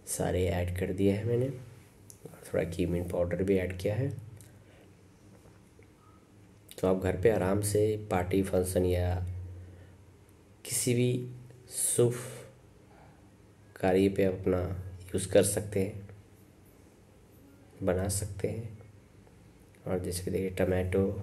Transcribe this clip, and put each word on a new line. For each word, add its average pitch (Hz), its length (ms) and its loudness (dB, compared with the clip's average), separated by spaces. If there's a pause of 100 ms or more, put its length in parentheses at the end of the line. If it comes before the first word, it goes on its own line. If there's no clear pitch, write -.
सारे 90 380 0
ऐड 90 340 0
कर 92 140 -2
दिए 98 180 4
हैं 101 140 0
मैंने 120 220 2
और - 960 -14
थोड़ा 92 200 -2
क्यूमिन 87 440 -2
पाउडर 87 340 0
भी 98 140 4
ऐड 92 200 -2
किया 104 180 -2
है। 135 140 0 (2750)
तो 92 100 0
आप 95 160 2
घर 90 180 0
पे 117 100 6
आराम 98 320 2
से 107 220 2 (260)
पार्टी 95 320 2
फंक्शन 90 420 2
या 90 300 2 (1500)
किसी - 280 0
भी 123 200 2 (580)
शुभ - 420 2 (1600)
कार्य 95 340 6
पे 98 160 2
अपना 90 420 2 (380)
यूज़ - 260 -4
कर - 140 8
सकते - 340 -2
हैं, - 280 -4 (1800)
बना 92 260 2
सकते - 380 -4
हैं। - 300 -8 (1080)
और 95 120 0
जैसे 90 240 -6
कि 95 80 -4
देखिए 95 240 -2
टमाटो, 92 460 2 (220)